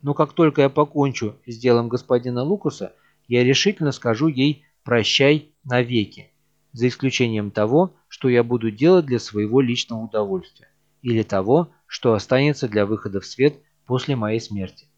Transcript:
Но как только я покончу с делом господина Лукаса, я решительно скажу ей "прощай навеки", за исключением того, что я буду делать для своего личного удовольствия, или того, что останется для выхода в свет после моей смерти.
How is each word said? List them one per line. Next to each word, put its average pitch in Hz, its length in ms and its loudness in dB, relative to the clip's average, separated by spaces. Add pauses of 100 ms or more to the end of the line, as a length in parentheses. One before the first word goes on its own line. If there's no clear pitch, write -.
Но 143 100 -2
как 151 200 0
только 151 280 2
я 139 80 4
покончу 139 680 -2 (100)
с 117 100 -14
делом 117 320 2
господина 123 540 -2
Лукаса, 151 500 -4 (340)
я 120 160 4
решительно 143 480 2
скажу 120 360 -2
ей 143 360 0 (200)
"прощай 135 800 2
навеки", 120 680 -4 (420)
за 120 160 -2
исключением 117 640 -2
того, 123 460 0 (120)
что - 220 -4
я 120 140 4
буду 117 260 -2
делать 151 380 2
для 123 100 -2
своего 107 420 -2
личного 120 440 -2
удовольствия, 101 640 -6 (340)
или 113 220 0
того, 107 460 0 (180)
что - 260 0
останется 131 540 0
для 104 180 0
выхода 101 340 -6
в - 60 -14
свет 147 300 0 (320)
после 127 280 -4
моей 110 240 -2
смерти. 101 460 -12 (120)